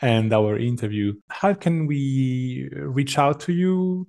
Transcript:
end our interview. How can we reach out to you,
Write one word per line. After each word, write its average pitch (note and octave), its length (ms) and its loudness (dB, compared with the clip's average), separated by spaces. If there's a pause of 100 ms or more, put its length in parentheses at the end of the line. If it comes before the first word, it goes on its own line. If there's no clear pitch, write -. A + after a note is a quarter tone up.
end A2+ 320 4
our G#2+ 240 4
interview. G#2+ 560 -2 (160)
How G3 240 0
can E3 320 0
we C3 840 -2
reach C#3 440 -2
out C#3+ 260 2
to F3 100 -2
you, F#3 560 0